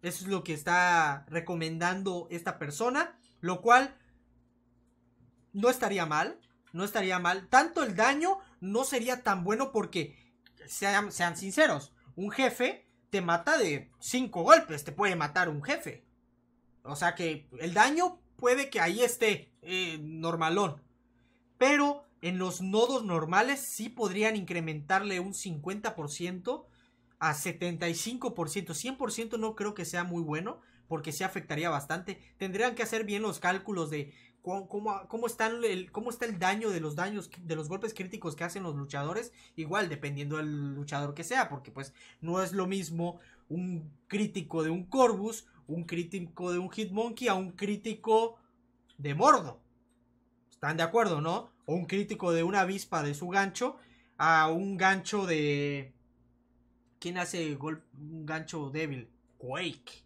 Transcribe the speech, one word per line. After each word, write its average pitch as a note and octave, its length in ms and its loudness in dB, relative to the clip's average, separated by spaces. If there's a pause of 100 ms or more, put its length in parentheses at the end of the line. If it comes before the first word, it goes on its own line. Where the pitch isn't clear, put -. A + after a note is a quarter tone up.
Eso F3+ 240 -6
es G3 60 -2
lo F#3 120 0
que D#3+ 100 -4
está E3 720 4
recomendando E3+ 1040 -2
esta E3+ 260 -6
persona, A#3+ 580 -2 (240)
lo F3+ 220 -4
cual B3 340 6 (1600)
no G3+ 160 4
estaría G3 380 0
mal, D#3+ 320 0 (340)
no E3+ 100 -4
estaría F#3+ 360 0
mal. F3+ 300 0
Tanto D4+ 340 6
el G#3 120 -2
daño D4+ 440 2 (220)
no G#3 220 0
sería B3 380 -2
tan F#3+ 220 0
bueno A#3+ 280 0
porque, F3+ 460 -2 (480)
sean, G3+ 460 0
sean F3 260 0
sinceros, F#3+ 560 2 (220)
un G3+ 160 -4
jefe B3+ 560 0 (240)
te G3 100 0
mata F3 360 2
de F3+ 420 0
cinco B3+ 420 -2
golpes, C#4+ 440 8
te E3 60 -8
puede G3 240 2
matar E3 340 2
un D3 120 -4
jefe. - 440 -4 (800)
O C#3 120 -8
sea F3 180 2
que D#3+ 340 -4 (120)
el E3+ 140 -4
daño D#4 460 4 (180)
puede C4 340 4
que G#3+ 80 -2
ahí F3+ 220 4
esté, A3+ 500 2 (100)
eh, F3 400 -4
normalón. E3 800 0 (800)
Pero C#4+ 460 4 (160)
en F3+ 180 -2
los F#3 220 -2
nodos A3+ 420 2
normales F#3+ 560 2
sí - 300 -8
podrían G#3+ 460 0
incrementarle F3 840 -2
un F#3+ 160 -6
cincuenta G3 600 -6
por D3 140 -6
ciento F3+ 580 -6 (520)
a D#3 160 2
setenta E3+ 520 -4
y E3 60 0
cinco A#3+ 400 -4
por D#3+ 160 -4
ciento. E3+ 240 -6
Cien C4 240 -6
por B3+ 140 -4
ciento A3+ 260 -6
no A3 180 -2
creo G#3 200 -4
que E3+ 100 -8
sea F3+ 180 -4
muy E3+ 200 -4
bueno, D#3+ 360 -4 (280)
porque D#3 240 -6
sí E3+ 120 -4
afectaría E3+ 460 -4
bastante. E3 500 -4 (180)
Tendrían G3 360 -2
que A#3+ 80 -6
hacer A3+ 220 -2
bien G#3 180 -2
los G3 180 -4
cálculos F3+ 520 -2
de D3 200 -6 (300)
cu-, F#3+ 260 -6
cómo, G3+ 400 -4
cómo A3+ 200 -4
están A#3 360 -2
el, F#3 280 -2
cómo A#3 180 -6
está A#3 160 -6
el G#3 140 -6
daño G#3 320 0
de E3+ 80 -2
los D3+ 160 -4
daños, F#3+ 420 -6
de E3 180 -6
los D3+ 140 -6
golpes G3+ 240 -6
críticos F3+ 420 -8
que - 80 -8
hacen F#3 200 -8
los D#3 120 -6
luchadores. D3 560 -6 (240)
Igual, E3+ 320 -2
dependiendo C#3+ 500 -6
del D3 360 -4
luchador C#3+ 400 -4
que E3 100 -10
sea, B3 240 0
porque - 220 -12
pues C3+ 240 -12 (280)
no F3 200 0
es F3 120 -2
lo F#3+ 120 0
mismo F3 540 -4 (300)
un E3+ 420 -6 (160)
crítico G3 560 -2
de D#3+ 80 0
un F3+ 140 -4
Corvus, A3 600 4 (220)
un E3 160 -6
crítico E3+ 680 -6
de F3 60 0
un F3+ 140 -4
Hitmonkey A3 560 -4
a G3 80 4
un F#3 160 -4
crítico A3 880 0 (580)
de C#3+ 160 -4
Mordo. F#3+ 480 6 (880)
¿Están D3+ 260 -2
de E3 80 2
acuerdo, E3 380 4
no? F3 300 -2 (140)
O D#3 100 0
un F3 100 0
crítico G3 460 0
de E3 120 4
una F#3+ 180 4
avispa F3+ 420 0
de D3 100 -2
su D#3+ 160 -6
gancho G3 480 0 (400)
a D#3 300 6
un F#3+ 280 0
gancho F#3+ 500 2
de... C#3+ 680 0 (1080)
¿quién F3 180 -6
hace E3+ 380 -2
gol-, D#3 280 -6 (100)
un D3+ 320 -12
gancho D#3 440 -6
débil? C#3 400 -6 (280)
Quake. C#3+ 680 -8